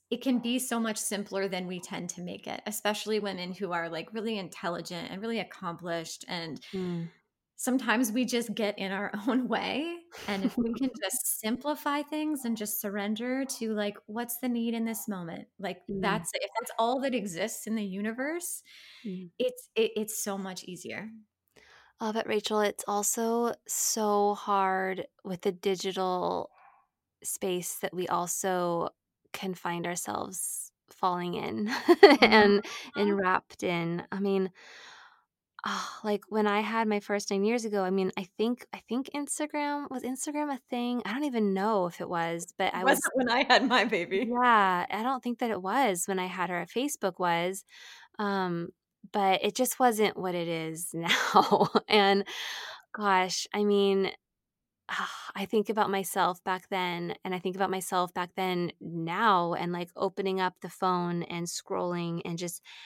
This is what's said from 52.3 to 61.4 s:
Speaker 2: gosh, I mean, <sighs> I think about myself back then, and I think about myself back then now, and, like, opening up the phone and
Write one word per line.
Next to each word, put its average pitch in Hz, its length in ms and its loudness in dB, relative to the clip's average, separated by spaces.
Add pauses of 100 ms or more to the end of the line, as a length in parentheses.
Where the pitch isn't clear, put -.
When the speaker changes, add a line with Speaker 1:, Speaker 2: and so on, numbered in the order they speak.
Speaker 2:
gosh, 185 600 2
I 208 100 2
mean, 196 480 4 (760)
<sighs> - 480 -8
I 196 100 -4
think 214 240 2
about 202 200 2
myself 185 540 0
back 185 260 -2
then, 175 440 -2 (100)
and 185 100 -4
I 180 60 -4
think 185 160 -4
about 190 140 0
myself 180 440 0
back 180 220 -4
then 180 440 0
now, 170 760 2
and, 175 180 -2
like, 175 240 -6
opening 190 440 0
up 185 220 0
the 185 80 -10
phone 175 540 0
and 170 220 -6